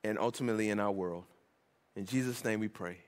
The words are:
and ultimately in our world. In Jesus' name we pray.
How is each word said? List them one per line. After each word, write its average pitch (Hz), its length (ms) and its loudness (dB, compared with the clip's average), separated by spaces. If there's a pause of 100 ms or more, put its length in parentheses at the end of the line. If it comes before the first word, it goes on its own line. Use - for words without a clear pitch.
and 104 140 0
ultimately 113 520 2
in 104 80 2
our 101 140 2
world. 90 320 -2 (720)
In 101 100 -6
Jesus' 123 380 -2
name 110 160 2
we 110 80 0
pray. 87 400 -8